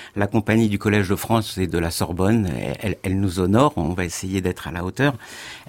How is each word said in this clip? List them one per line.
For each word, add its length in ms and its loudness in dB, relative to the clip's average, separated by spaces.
la 100 0
compagnie 420 4
du 120 0
Collège 280 2
de 80 2
France 440 -2
et 80 2
de 100 0
la 140 0
Sorbonne, 580 2
elle, 200 -4
elle, 240 -4
elle 160 0
nous 200 0
honore, 360 4
on 180 0
va 100 -4
essayer 380 -4
d'être 260 -4
à 40 -8
la 120 -6
hauteur. 300 0